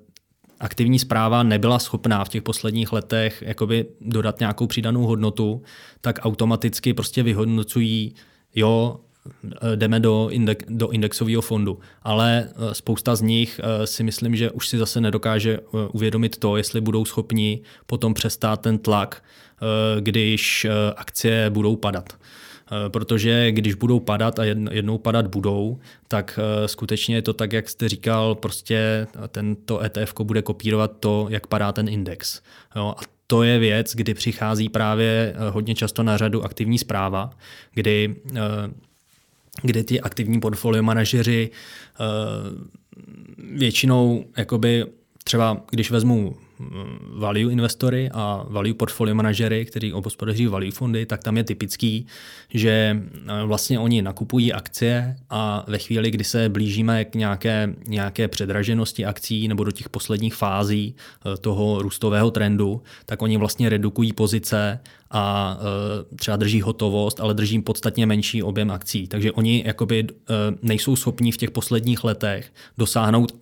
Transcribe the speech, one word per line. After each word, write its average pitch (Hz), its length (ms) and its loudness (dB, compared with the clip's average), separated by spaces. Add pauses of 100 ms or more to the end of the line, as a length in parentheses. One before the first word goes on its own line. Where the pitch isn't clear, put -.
(600)
aktivní 120 380 2
správa 117 440 2
nebyla 113 360 4
schopná 107 460 0
v - 40 -8
těch 107 140 -6
posledních 110 500 -4
letech 110 540 -2
jakoby 113 400 0 (140)
dodat 107 400 -2
nějakou 110 260 0
přidanou 120 400 0
hodnotu, 110 560 0 (380)
tak - 220 -2
automaticky 113 720 0
prostě - 280 -2
vyhodnocují, 110 920 0 (400)
jo, 113 460 4 (640)
eh, 113 140 0
jdeme 113 240 4
do 110 300 4
indek-, 110 380 0
do 113 220 -2
indexového 113 520 0
fondu. 104 380 -2 (220)
Ale, 113 480 2
eh, 110 240 -4
spousta 117 420 0
z 101 40 0
nich, 113 420 0
eh, 110 240 -2
si - 160 -4
myslím, 113 340 0
že 113 140 2
už - 180 -6
si 120 100 0
zase 113 220 0
nedokáže, 110 580 2
eh, 107 340 -4
uvědomit 110 460 0
to, 104 180 2
jestli 107 240 -2
budou 110 240 2
schopni 107 560 0 (260)
potom 117 280 0
přestát 107 460 -2
ten 110 180 2
tlak, 104 440 0
eh, 110 760 -2
když, 107 640 2
eh, 107 60 2 (260)
akcie 113 540 0
budou 107 260 2
padat. 95 360 -4 (600)
Eh, 104 180 -4
protože 113 600 2
když 107 220 2
budou 120 260 2
padat 110 380 0
a 113 60 0
jedn-, 107 280 0
jednou 107 260 -2
padat 113 280 2
budou, 101 520 -2 (300)
tak, 101 340 -4
eh, 107 260 0
skutečně - 460 -2
je 110 80 0
to 110 100 0
tak, 104 200 -4
jak 110 160 -2
jste 117 200 -2
říkal, 110 460 0
prostě 110 720 -2 (220)
tento 104 540 -4
E 110 60 -2
T 107 140 -4
F 107 100 -6
ko 110 120 -4
bude 110 180 0
kopírovat 107 580 0
to, 104 300 2
jak 107 160 -6
padá 104 260 0
ten 107 160 -2
index. - 540 -6 (340)
Jo, 104 220 -4
a - 20 -14 (260)
to 117 160 4
je 120 160 6
věc, 110 360 2
kdy 113 200 -2
přichází 110 540 -2
právě, 110 680 2
eh, 107 140 -4
hodně 107 240 -2
často 113 280 -2
na 110 140 2
řadu 110 280 0
aktivní 113 340 0
správa, 98 520 -4 (440)
kdy, 107 420 2 (180)
eh, 113 60 -4 (1200)
kdy 113 220 2
ty 123 160 0
aktivní 113 400 -2
portfolio 110 420 0
manažeři, 113 680 2
eh, - 540 -14 (1500)
většinou 123 720 4 (120)
jakoby 117 500 2 (380)
třeba, 113 460 2
když 113 200 0
vezmu, 113 460 2 (220)
mm, 65 400 -12 (200)
value 107 340 0
investory 127 640 0
a 104 340 -4
value 104 260 -2
portfolio 110 400 0
manažery, 110 500 2
kteří 107 280 -6
obhospodařují 107 540 -2
value 95 240 -2
fondy, 113 360 -2
tak - 160 -6
tam 113 140 0
je 117 80 2
typický, 110 640 -4 (480)
že, 107 480 2 (240)
eh, 104 180 -4
vlastně 107 340 0
oni 113 240 2
nakupují 113 500 0
akcie 120 640 -2 (140)
a 107 380 -2
ve 104 100 0
chvíli, 113 320 0
kdy 107 140 0
se 113 240 2
blížíme 107 560 2
k - 100 -10
nějaké, 107 600 0 (140)
nějaké 107 400 -2
předraženosti 104 760 -2
akcí 107 440 -4
nebo 104 160 0
do 101 60 -2
těch - 180 -8
posledních 110 460 -2
fází, 104 600 0
eh, - 400 -10
toho 104 460 0
růstového 104 480 2
trendu, 104 520 2 (240)
tak 110 160 -6
oni 110 140 2
vlastně 107 320 0
redukují 104 440 2
pozice 107 680 0 (300)
a, 101 500 0
eh, 101 560 -6
třeba 104 200 -2
drží 107 240 2
hotovost, 104 600 0
ale 107 140 0
drží 107 280 0
podstatně 110 440 0
menší 107 360 0
objem 104 280 -2
akcí. 95 380 -6
Takže 107 240 0
oni 117 340 2
jakoby, 110 440 0
eh, - 240 -6 (280)
nejsou 113 340 2
schopni 117 360 0
v - 40 -4
těch - 140 -4
posledních 117 540 0
letech 104 480 -2 (260)
dosáhnout 113 640 4